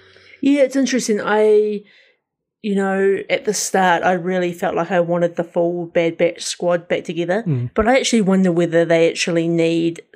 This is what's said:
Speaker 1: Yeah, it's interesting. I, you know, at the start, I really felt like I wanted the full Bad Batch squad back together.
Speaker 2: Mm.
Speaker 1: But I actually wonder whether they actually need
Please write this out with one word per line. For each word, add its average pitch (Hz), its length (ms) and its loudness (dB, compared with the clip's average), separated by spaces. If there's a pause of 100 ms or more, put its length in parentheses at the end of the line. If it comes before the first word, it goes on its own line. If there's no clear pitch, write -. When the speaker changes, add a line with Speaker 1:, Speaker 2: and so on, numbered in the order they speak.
(400)
Speaker 1:
Yeah, 277 220 2
it's 262 140 0
interesting. 247 460 0
I, 214 600 2 (760)
you 202 140 -2
know, 196 560 0
at 180 140 -2
the 208 100 -2
start, 185 480 0
I 180 100 2
really 180 400 -2
felt 175 220 -4
like 170 160 -2
I 180 100 2
wanted 170 360 0
the 170 80 -2
full 170 420 -4
Bad 165 320 -2
Batch 170 240 0
squad 175 460 -4
back - 160 -4
together. 175 400 -4
Speaker 2:
Mm. 123 300 -4
Speaker 1:
But 214 120 0
I 262 120 4
actually 233 240 0
wonder 190 280 2
whether 170 340 2
they 165 240 4
actually 165 400 -2
need 165 540 -2 (140)